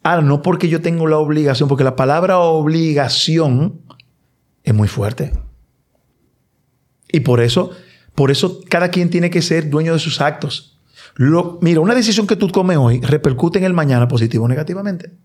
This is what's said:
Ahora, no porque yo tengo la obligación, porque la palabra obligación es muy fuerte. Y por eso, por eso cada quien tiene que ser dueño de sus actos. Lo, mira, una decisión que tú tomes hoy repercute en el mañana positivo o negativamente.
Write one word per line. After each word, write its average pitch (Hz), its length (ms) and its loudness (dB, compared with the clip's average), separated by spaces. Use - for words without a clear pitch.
Ahora, 165 200 2
no 143 200 2
porque 180 260 0
yo 160 120 0
tengo 165 260 -2
la 156 120 2
obligación, 147 500 0
porque 135 160 2
la 127 100 0
palabra 160 440 2
obligación 156 1400 0
es 113 100 2
muy 107 140 2
fuerte. - 440 -6
Y 156 80 2
por 120 200 2
eso, 147 300 0
por 139 160 2
eso 180 360 -2
cada 175 200 2
quien 175 220 0
tiene 175 200 0
que 175 120 0
ser 165 280 -2
dueño 160 220 0
de 160 80 0
sus - 200 -6
actos. - 600 -6
Lo, 170 480 0
mira, 175 180 2
una 202 140 2
decisión 220 320 0
que 208 100 0
tú 185 120 0
tomes 185 280 0
hoy 123 240 2
repercute 143 580 0
en 185 60 0
el 185 100 0
mañana 131 340 2
positivo 113 380 0
o - 20 0
negativamente. 170 640 -6